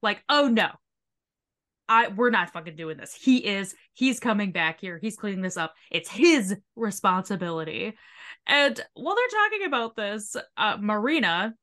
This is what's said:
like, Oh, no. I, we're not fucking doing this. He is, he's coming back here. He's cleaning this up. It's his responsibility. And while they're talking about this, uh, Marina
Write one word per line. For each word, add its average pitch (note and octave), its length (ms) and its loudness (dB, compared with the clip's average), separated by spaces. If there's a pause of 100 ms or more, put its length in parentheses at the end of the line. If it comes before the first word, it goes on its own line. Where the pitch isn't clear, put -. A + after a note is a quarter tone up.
like, G#3 280 -2
Oh, C#4+ 180 4
no. A3 220 4 (1200)
I, A3+ 200 6
we're A#3 220 2
not F3+ 200 0
fucking E3 240 -12
doing D#3+ 220 -10
this. - 160 -16
He B3+ 320 4
is, G3 280 -4 (200)
he's B3+ 260 0
coming G#3 320 0
back E3 300 -2
here. F3 200 -10
He's G#3+ 140 -6
cleaning G3 260 -6
this F#3 140 -4
up. E3 180 -4 (160)
It's E3 200 -6
his B3 440 4 (220)
responsibility. F#3 1160 -2 (520)
And C#4 340 2 (140)
while D#4+ 220 -4
they're A#4+ 260 0
talking G#4 240 0
about A#3 300 -2
this, G#3 400 -6 (220)
uh, G#3+ 240 0
Marina G#3 800 0